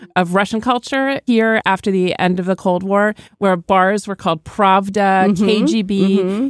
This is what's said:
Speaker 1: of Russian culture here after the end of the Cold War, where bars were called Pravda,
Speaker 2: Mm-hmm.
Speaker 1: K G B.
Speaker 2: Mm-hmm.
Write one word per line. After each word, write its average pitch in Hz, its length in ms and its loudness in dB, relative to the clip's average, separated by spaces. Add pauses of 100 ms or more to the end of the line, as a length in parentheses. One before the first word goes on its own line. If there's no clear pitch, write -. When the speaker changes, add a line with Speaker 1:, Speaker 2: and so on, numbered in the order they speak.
(160)
Speaker 1:
of 180 180 0
Russian 202 260 0
culture 269 680 -2
here 220 400 2
after 190 240 -2
the 180 280 0
end 180 220 0
of 175 60 -6
the 190 100 0
Cold 185 260 -2
War, 202 320 0 (240)
where 190 180 0
bars 190 500 0
were 196 100 -8
called 165 280 -4
Pravda, 196 800 2 (100)
Speaker 2:
Mm-hmm. 196 120 0
Speaker 1:
K 214 200 2
G 226 160 0
B. 196 360 0
Speaker 2:
Mm-hmm. 196 320 -2